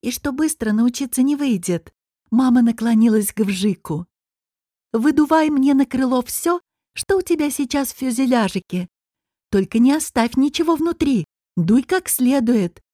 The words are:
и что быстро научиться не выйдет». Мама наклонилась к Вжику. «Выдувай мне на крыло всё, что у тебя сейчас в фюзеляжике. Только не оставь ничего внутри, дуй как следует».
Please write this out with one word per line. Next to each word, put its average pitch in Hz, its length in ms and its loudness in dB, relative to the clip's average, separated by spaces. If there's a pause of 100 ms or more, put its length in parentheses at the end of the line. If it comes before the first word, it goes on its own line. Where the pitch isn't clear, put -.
и - 80 -6
что 277 220 -6
быстро 262 400 -2
научиться 247 500 0
не 285 140 2
выйдет». 196 560 -4 (380)
Мама 247 320 4
наклонилась 226 720 2
к - 80 -6
Вжику. 185 680 -4 (880)
«Выдувай 302 580 2
мне 277 240 2
на 269 120 4
крыло 254 360 -2
всё, 349 380 -4 (340)
что - 220 -2
у 370 60 0
тебя 311 280 -2
сейчас 277 420 -4
в - 40 -18
фюзеляжике. 233 920 -2 (640)
Только 196 280 0
не 247 140 4
оставь 240 440 -2
ничего 302 400 0
внутри, 294 480 -2 (320)
дуй 196 260 2
как 370 260 -4
следует». 240 760 0 (120)